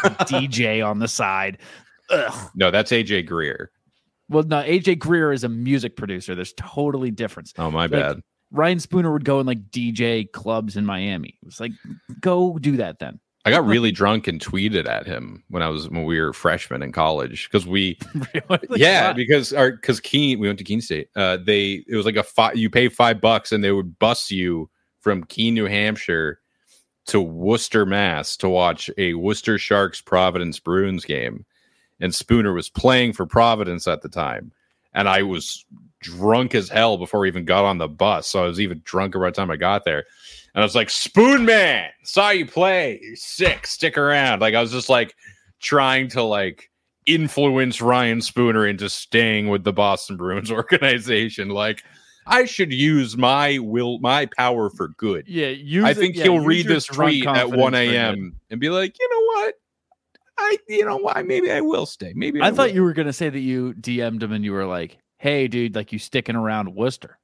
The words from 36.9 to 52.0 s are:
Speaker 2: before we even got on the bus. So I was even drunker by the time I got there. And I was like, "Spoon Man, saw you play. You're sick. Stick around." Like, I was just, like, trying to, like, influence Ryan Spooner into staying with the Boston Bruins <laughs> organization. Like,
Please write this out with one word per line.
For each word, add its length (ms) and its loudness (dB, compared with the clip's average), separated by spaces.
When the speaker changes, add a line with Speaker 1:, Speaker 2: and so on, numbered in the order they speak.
Speaker 2:
before 220 -2
we 80 2
even 160 -4
got 200 4
on 140 0
the 100 -4
bus. 380 0
So 180 0
I 20 2
was 140 -4
even 240 -4
drunker 360 -2
by 100 0
the 20 -6
time 180 -4
I 60 -4
got 280 0
there. 200 -2
And 80 2
I 20 6
was 100 -2
like, 160 2
"Spoon 540 4
Man, 460 4
saw 280 2
you 160 0
play. 560 0
You're 140 -18
sick. 500 -2
Stick 320 -4
around." 420 2
Like, 140 2
I 80 4
was 100 -4
just, 160 -4
like, 260 4
trying 480 2
to, 140 -2
like, 480 -2
influence 760 2
Ryan 400 2
Spooner 440 2
into 220 -4
staying 600 0
with 160 0
the 80 0
Boston 440 0
Bruins 360 -6
<laughs> 0 -
organization. 960 0
Like, 340 -4